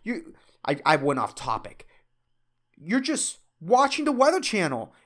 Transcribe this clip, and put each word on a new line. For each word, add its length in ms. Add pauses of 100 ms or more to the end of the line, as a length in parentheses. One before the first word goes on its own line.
you, 300 (320)
I, 180
I 120
went 240
off 160
topic. 500 (880)
You're 240
just 380 (240)
watching 440
the 60
Weather 300
Channel, 500 (140)